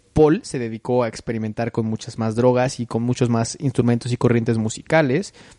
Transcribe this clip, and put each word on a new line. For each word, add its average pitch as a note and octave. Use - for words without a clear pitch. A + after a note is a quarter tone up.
Paul D#3
se -
dedicó A#2+
a A2+
experimentar A2+
con A2+
muchas -
más A2
drogas B2
y A#2+
con A2+
muchos B2
más A#2
instrumentos A#2+
y A#2
corrientes A#2
musicales. C#3+